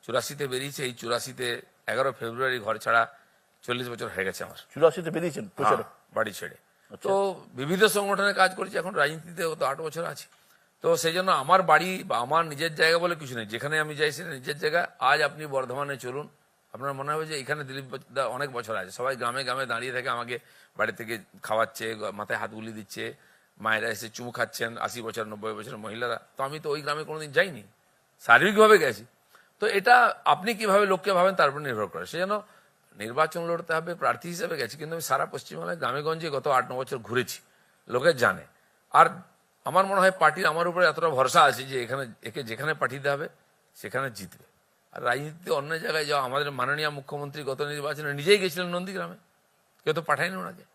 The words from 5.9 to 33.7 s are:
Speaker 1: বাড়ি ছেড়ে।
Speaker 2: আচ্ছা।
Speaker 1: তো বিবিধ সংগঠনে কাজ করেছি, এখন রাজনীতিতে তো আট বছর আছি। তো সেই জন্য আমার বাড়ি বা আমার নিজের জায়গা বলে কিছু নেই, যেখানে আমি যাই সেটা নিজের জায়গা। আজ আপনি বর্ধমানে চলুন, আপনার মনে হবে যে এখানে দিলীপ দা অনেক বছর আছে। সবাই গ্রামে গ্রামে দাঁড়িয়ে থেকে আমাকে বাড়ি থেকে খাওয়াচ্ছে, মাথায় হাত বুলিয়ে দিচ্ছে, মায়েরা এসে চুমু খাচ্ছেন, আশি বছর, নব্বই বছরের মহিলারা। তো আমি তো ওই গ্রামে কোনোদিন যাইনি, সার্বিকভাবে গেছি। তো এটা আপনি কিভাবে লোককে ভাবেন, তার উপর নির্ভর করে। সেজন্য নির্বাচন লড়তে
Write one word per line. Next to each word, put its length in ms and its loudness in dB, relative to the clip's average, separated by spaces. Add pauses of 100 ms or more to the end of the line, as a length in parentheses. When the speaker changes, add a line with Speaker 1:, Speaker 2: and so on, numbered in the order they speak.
Speaker 1:
বাড়ি 180 0
ছেড়ে। 220 -12
Speaker 2:
আচ্ছা। 540 -12
Speaker 1:
তো 400 0
বিবিধ 360 0
সংগঠনে 480 2
কাজ 220 4
করেছি, 240 -4
এখন 160 -6
রাজনীতিতে 640 -2
তো 80 0
আট 140 -2
বছর 240 -6
আছি। 220 -10 (560)
তো 140 4
সেই 160 0
জন্য 180 0
আমার 320 6
বাড়ি 440 4
বা 120 0
আমার 280 2
নিজের 280 -4
জায়গা 240 4
বলে 160 0
কিছু 220 -10
নেই, 100 -6
যেখানে 340 -2
আমি 140 -2
যাই 180 0
সেটা 180 -10
নিজের 280 -8
জায়গা। 300 0 (100)
আজ 240 4
আপনি 240 -2
বর্ধমানে 500 -4
চলুন, 320 -8 (440)
আপনার 220 -6
মনে 180 -6
হবে 140 -4
যে 120 -6
এখানে 260 -6
দিলীপ 340 -12 (140)
দা 140 -2
অনেক 260 -4
বছর 240 -6
আছে। 140 -6
সবাই 260 -4
গ্রামে 280 -2
গ্রামে 220 -2
দাঁড়িয়ে 260 -4
থেকে 160 -4
আমাকে 300 -4 (380)
বাড়ি 160 0
থেকে 260 -6 (240)
খাওয়াচ্ছে, 520 -2 (200)
মাথায় 240 -6
হাত 120 -6
বুলিয়ে 220 -12
দিচ্ছে, 420 -10 (440)
মায়েরা 300 0
এসে 200 -6
চুমু 220 -10
খাচ্ছেন, 480 -4
আশি 240 -6
বছর, 220 -6
নব্বই 280 -8
বছরের 240 -10
মহিলারা। 440 -6 (160)
তো 60 -4
আমি 180 -6
তো 100 -6
ওই 120 -2
গ্রামে 220 -4
কোনোদিন 280 -10
যাইনি, 300 0 (580)
সার্বিকভাবে 580 8
গেছি। 260 2 (560)
তো 60 0
এটা 480 6 (100)
আপনি 300 2
কিভাবে 320 4
লোককে 260 0
ভাবেন, 220 4
তার 140 4
উপর 100 -4
নির্ভর 280 -2
করে। 200 -8
সেজন্য 360 -4 (600)
নির্বাচন 480 -2
লড়তে 260 -4